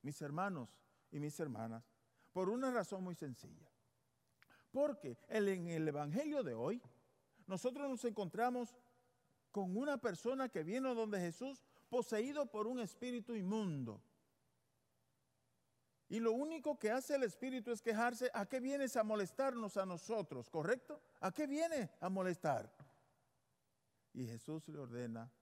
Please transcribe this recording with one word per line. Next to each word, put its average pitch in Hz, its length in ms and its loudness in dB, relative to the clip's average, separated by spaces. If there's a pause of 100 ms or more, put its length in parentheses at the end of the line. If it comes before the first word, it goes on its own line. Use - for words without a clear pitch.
mis 147 200 -6
hermanos 151 580 -2 (300)
y 147 100 -4
mis 147 180 -4
hermanas, 113 460 -4 (480)
por 185 160 2
una 254 220 2
razón 196 340 0
muy 180 100 -4
sencilla. - 560 -10 (1000)
Porque 262 480 2 (100)
el, 214 200 4
en 175 200 2
el 160 200 2
evangelio 196 540 0
de 131 120 -2
hoy, 151 280 0 (640)
nosotros 254 420 -2
nos 254 160 -4
encontramos 233 720 0 (760)
con 190 260 0
una 277 220 0
persona 240 500 0
que 170 140 -2
vino 247 320 0
donde 214 240 2
Jesús, 233 440 -2 (260)
poseído 247 580 2
por 214 200 -2
un 247 140 0
espíritu 240 540 -4
inmundo. 180 680 0 (2000)
Y 220 120 0
lo 226 120 6
único 294 460 0
que 214 120 2
hace 262 240 2
el 269 80 6
espíritu 247 500 0
es 214 80 -2
quejarse, 233 540 2
"¿A 202 120 0
qué 262 140 -2
vienes 269 360 0
a 226 60 6
molestarnos 214 720 0
a 190 100 2
nosotros?", 175 640 -4
¿correcto? 226 520 0 (180)
"¿A 185 120 0
qué 302 140 0
viene 294 440 0 (100)
a 180 80 0
molestar?". 175 640 0 (1400)
Y 127 140 -4
Jesús 151 420 -8
le 151 100 -8
ordena 120 640 -6